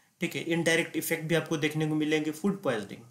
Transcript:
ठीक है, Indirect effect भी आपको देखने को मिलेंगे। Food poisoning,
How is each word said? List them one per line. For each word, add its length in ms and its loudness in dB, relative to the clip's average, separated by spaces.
ठीक 140 -2
है, 80 -4
Indirect 520 2
effect 280 -2
भी 120 0
आपको 220 0
देखने 300 0
को 80 0
मिलेंगे। 360 2
Food 320 -2
poisoning, 480 -2